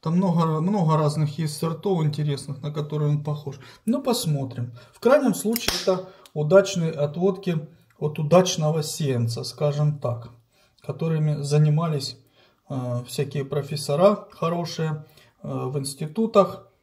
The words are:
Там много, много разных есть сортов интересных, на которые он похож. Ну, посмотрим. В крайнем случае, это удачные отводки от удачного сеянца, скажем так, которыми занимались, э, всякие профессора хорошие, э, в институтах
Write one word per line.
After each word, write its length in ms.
Там 180
много, 420
много 360
разных 400
есть 200
сортов 480
интересных, 580
на 80
которые 400
он 140
похож. 340
Ну, 140
посмотрим. 720
В 60
крайнем 340
случае, 480
это 260
удачные 600
отводки 760
от 220
удачного 640
сеянца, 580
скажем 560
так, 320
которыми 600
занимались, 760
э, 380
всякие 360
профессора 880
хорошие, 760
э, 100
в 240
институтах 920